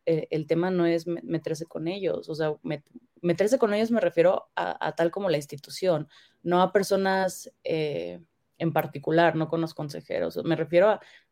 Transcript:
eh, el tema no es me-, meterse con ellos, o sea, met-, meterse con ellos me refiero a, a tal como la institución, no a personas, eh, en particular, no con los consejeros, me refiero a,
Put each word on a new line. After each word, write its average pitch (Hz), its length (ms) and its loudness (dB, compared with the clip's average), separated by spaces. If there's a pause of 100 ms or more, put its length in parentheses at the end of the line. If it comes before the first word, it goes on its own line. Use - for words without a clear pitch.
eh, 160 240 0
el 156 160 -4
tema 170 240 0
no 175 160 2
es 170 200 0
me-, 170 160 -6
meterse 160 440 -6
con 160 220 -8
ellos, 190 400 -4
o 160 80 -6
sea, 156 140 0 (120)
met-, 151 220 -8 (360)
meterse 190 380 2
con 208 160 2
ellos 220 160 0
me 233 100 2
refiero 175 540 2
a, - 320 -4
a 156 80 -4
tal 170 160 2
como 196 180 -4
la 151 100 2
institución, 151 680 -2 (380)
no 175 180 4
a 185 100 2
personas, 190 800 0 (120)
eh, 160 560 -4 (380)
en 165 140 -2
particular, 160 640 2
no 160 140 -2
con 165 120 -2
los 160 140 -4
consejeros, 143 680 -6
me 160 100 0
refiero 165 340 4
a, 208 120 2 (320)